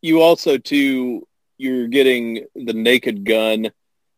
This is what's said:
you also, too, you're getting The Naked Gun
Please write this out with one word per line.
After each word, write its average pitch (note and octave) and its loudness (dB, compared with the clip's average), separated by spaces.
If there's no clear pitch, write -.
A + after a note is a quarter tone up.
you D#3+ 2
also, D#3+ 4
too, C3 -2
you're B2+ -4
getting A#2+ 0
The A#2 -8
Naked A2+ 0
Gun A2 0